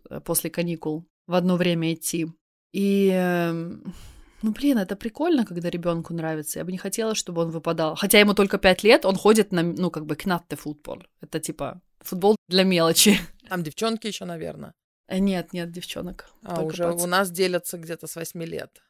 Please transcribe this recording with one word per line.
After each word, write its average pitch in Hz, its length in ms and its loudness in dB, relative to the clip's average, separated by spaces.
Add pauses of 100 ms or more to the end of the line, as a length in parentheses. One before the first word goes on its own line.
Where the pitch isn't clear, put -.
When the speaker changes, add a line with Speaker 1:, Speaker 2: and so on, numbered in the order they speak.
Speaker 1:
э, 143 100 -10
после 165 300 -4
каникул 165 560 -6 (220)
в 170 80 -6
одно 180 200 2
время 170 380 2
идти. 160 340 -4 (460)
И, 196 400 2
эм, 175 800 -2 (480)
«Ну, 220 100 0
блин, 277 260 2
это 196 200 -2
прикольно, 285 480 0
когда 175 240 -6
ребенку 170 440 -2
нравится. 160 460 -4
Я 165 60 -6
бы 180 60 -6
не 185 60 -4
хотела, 220 380 -4
чтобы 170 280 -4
он 165 80 -4
выпадал». 165 440 -2
Хотя 202 240 6
ему 208 140 6
только 202 240 2
пять 185 260 4
лет, 226 220 8
он 190 100 2
ходит 208 380 4
на, 170 100 2
ну, 170 260 0
как 156 160 -8
бы, 156 100 -4
кнаттефутбол. - 880 -6 (180)
Это, 170 180 -8
типа, 160 420 -8 (200)
футбол 196 340 2 (140)
для 185 140 4
мелочи. 180 540 6 (140)
<laughs> - 180 -20
Speaker 2:
Там 180 140 -4
девчонки 220 440 -6
еще, 196 180 -10
наверно. 165 480 -12 (360)
Speaker 1:
Э, 190 100 -2
нет, 190 340 0
нет 170 180 -6
девчонок. 180 580 -12 (140)
Speaker 2:
А, 180 120 -8
Speaker 1:
Только 160 180 -4
Speaker 2:
уже 175 100 -4
у 170 80 2
Speaker 1:
пацаны. 175 160 -2
Speaker 2:
нас 185 240 0
делятся 180 460 -2
где-то 165 300 -12
с - 100 -12
восьми 165 280 -10
лет. - 440 -12